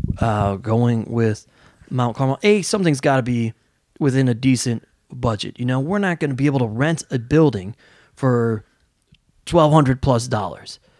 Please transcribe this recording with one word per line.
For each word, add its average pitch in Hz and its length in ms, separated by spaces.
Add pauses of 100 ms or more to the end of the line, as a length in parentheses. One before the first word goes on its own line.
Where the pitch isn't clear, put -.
(180)
uh, 104 380
going 113 540
with 113 360 (440)
Mount 120 240
Carmel, 135 280
A, 208 180
something's 170 400
gotta 135 220
be 117 320 (440)
within 135 300
a 120 60
decent 123 520 (240)
budget. 117 480
You 123 60
know, 127 160
we're 175 180
not 180 220
gonna 143 140
be 131 100
able 139 140
to 123 80
rent 135 440
a 135 80
building 117 560 (400)
for 117 480 (840)
twelve 156 260
hundred 135 300
plus 123 260
dollars. 101 500 (220)